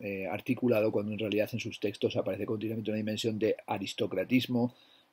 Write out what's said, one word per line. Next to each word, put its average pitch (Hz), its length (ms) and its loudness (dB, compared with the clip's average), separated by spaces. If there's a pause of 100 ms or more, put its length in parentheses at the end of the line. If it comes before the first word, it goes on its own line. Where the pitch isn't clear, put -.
eh, 95 260 -6
articulado 110 640 2
cuando 104 220 0
en 104 80 -4
realidad 104 320 2
en 113 80 -2
sus - 180 -6
textos 107 380 0
aparece 95 300 -2
continuamente 107 440 -2
una 107 80 0
dimensión 107 400 -2
de 101 160 4 (120)
aristocratismo 117 1080 0 (380)